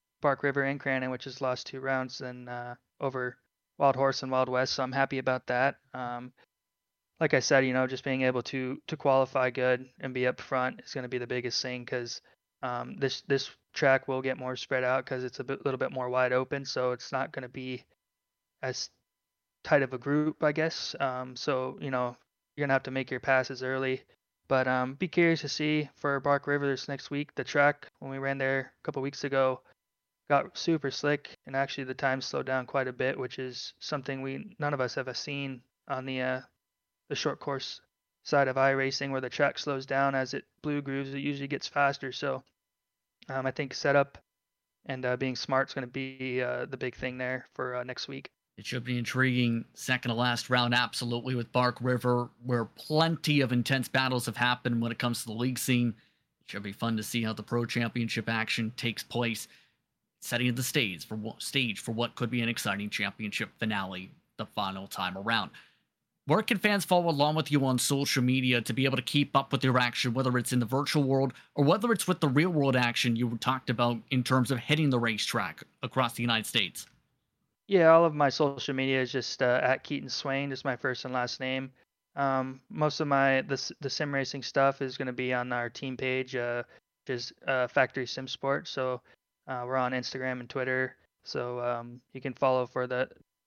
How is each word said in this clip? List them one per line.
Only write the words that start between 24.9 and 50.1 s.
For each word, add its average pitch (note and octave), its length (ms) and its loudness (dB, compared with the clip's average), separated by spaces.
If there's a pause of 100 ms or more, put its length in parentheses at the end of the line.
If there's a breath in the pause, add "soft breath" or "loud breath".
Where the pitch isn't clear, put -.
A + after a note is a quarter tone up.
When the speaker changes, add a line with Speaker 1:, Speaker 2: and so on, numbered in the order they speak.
Speaker 1:
be F3+ 140 -2
curious E3 320 4
to D3 80 -6
see D3+ 480 0
for C#3 240 0
Bark C#3+ 260 2
River C#3+ 200 2
this C3 200 -2
next C#3 240 -8
week. C#3+ 240 -6
The C3+ 80 -4
track, C#3+ 560 2
when C3+ 120 -10
we C3+ 60 -8
ran C3+ 200 -2
there C3+ 420 0
a - 40 -20
couple C#3+ 180 -4
weeks C3+ 240 -4
ago, C3+ 380 2 (680 soft breath)
got - 280 2
super D#3 340 0
slick, - 540 -2
and - 100 -8
actually C3+ 300 -2
the B2+ 100 -6
time C3 260 0
slowed C3+ 260 -4
down C3 200 -2
quite C3 200 -2
a B2+ 60 -6
bit, C3 260 -2
which B2+ 200 -6
is B2+ 400 -10
something C3+ 420 -6
we, C3+ 380 -8
none D3 140 -2
of C3+ 80 0
us B2 140 -2
have B2+ 220 -4
seen C#3 460 -6 (240)
on C3 180 -6
the, C3 160 -4
uh, B2+ 200 -2 (680)
the D3+ 60 -6
short - 240 -2
course - 420 -8 (440)
side C#3 240 4
of C3 80 -2
iRacing, C3+ 540 2
where C3+ 100 -2
the B2+ 80 -4
track C#3+ 300 2
slows C3+ 260 -4
down C#3 300 2
as C3 180 -2
it C3+ 120 -6 (160)
blue D3 200 -2
grooves. C#3 320 -6
It C#3 60 -6
usually C#3 300 -4
gets C#3 180 -4
faster. C#3 440 0
So, C3 320 -4 (840)
um, C3 160 -2
I C3 60 0
think C#3 220 -4
setup C#3+ 440 2 (680)
and, B2+ 200 -6
uh, B2 120 0
being C3 200 -2
smart C3+ 320 0
is - 60 -14
gonna C3 120 -6
be, C3 540 -4
uh, B2 240 -2
the C#3 120 -8
big B2 180 -6
thing B2+ 220 -8
there B2+ 380 -6
for, B2+ 200 -4
uh, B2 80 -4
next B2 240 -8
week. C3+ 240 -12 (260)
Speaker 2:
It G#2+ 80 -14
should B2 180 -4
be B2 140 -2
intriguing B2 680 2 (100)
second B2+ 340 -2
to A#2 60 0